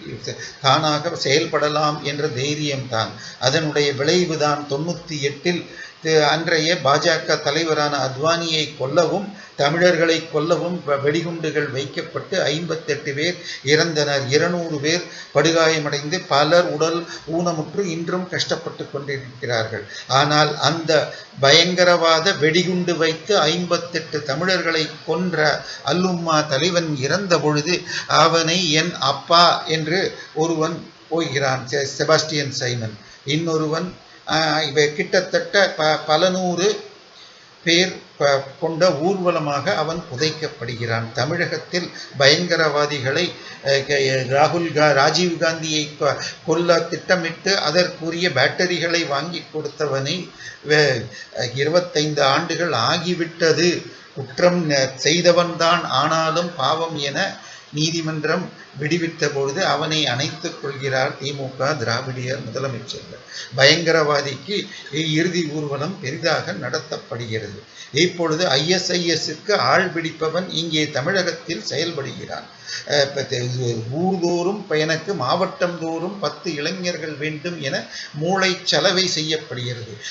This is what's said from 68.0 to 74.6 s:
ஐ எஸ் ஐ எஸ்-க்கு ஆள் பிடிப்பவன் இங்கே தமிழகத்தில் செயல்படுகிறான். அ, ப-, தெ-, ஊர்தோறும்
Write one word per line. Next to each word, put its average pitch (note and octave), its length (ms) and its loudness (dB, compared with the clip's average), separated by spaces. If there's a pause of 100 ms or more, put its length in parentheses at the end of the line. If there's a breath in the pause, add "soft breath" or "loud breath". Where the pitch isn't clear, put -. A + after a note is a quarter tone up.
ஐ D3 220 2
எஸ் F#3 220 0
ஐ F3 200 0
எஸ்-க்கு E3 460 -2
ஆள் D#3 360 4
பிடிப்பவன் D#3+ 560 -4
இங்கே D#3 400 -2
தமிழகத்தில் E3+ 800 -2
செயல்படுகிறான். B2 800 -6 (420 loud breath)
அ, C#3 260 2
ப-, C3+ 140 -2
தெ-, B2 460 -2 (200)
ஊர்தோறும் F3 720 0